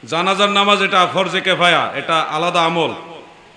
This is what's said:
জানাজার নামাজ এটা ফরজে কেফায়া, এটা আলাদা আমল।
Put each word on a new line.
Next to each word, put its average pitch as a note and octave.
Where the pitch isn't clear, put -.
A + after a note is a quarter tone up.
জানাজার F#3
নামাজ G3+
এটা F#3
ফরজে F#3
কেফায়া, D#3+
এটা D#3
আলাদা E3+
আমল। E3